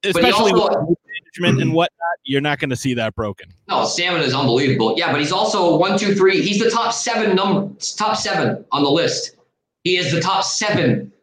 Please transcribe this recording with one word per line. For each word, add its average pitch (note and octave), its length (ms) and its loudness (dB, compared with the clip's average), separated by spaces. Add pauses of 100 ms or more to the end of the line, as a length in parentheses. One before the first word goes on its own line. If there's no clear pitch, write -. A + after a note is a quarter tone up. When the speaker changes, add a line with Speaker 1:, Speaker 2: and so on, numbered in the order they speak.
Speaker 1:
But G3 100 -2 (100)
he - 60 6
Speaker 2:
Especially A3+ 240 4
Speaker 1:
also F3 140 4 (200)
Speaker 2:
with E3+ 120 0 (360)
management F3 280 0
and - 120 0
whatnot, E3+ 240 0 (260)
you're C3+ 160 -2
not D3 200 -2
gonna C3 160 -4
see B2+ 180 -2
that A2 220 -4
broken. G#2 320 -8 (200)
Speaker 1:
No, - 160 0
stamina F3 400 -2
is B2+ 100 0
unbelievable. B2+ 640 2
Yeah, E3 140 0
but D3 100 0
he's D3 120 -2
also F#3 440 2
one, G3 220 2
two, G3+ 160 0
three. F#3+ 260 4
He's G3+ 220 0
the - 80 4
top A#3 220 0
seven A3 420 -2
number, G3 400 0 (220)
top G#3 200 -2
seven G3+ 540 -4
on C#3+ 140 0
the C#3+ 60 2
list. - 460 0 (460)
He F3+ 140 0
is D#3 160 0
the E3 80 0
top F#3 240 0
seven F#3 680 -2 (100)